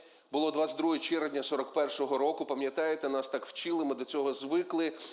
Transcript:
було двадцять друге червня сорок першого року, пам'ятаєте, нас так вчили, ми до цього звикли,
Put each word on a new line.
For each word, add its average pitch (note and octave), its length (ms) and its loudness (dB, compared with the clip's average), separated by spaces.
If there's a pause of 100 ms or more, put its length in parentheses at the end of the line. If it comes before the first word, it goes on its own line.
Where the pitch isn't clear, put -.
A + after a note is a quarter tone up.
(320)
було D3+ 200 2
двадцять D3+ 260 2
друге D#3+ 220 2
червня D3+ 440 0
сорок C3 300 -2
першого C#3 440 2
року, D3+ 280 0
пам'ятаєте, C#3+ 640 0
нас C3+ 180 0
так - 180 -4
вчили, E3+ 400 -2
ми C3+ 100 0
до B2 100 -6
цього C#3 280 0
звикли, D#3+ 600 0 (200)